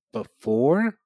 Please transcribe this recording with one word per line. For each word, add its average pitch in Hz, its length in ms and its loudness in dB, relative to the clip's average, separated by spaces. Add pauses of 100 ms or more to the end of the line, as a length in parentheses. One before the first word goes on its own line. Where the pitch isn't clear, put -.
(120)
before. 135 960 -2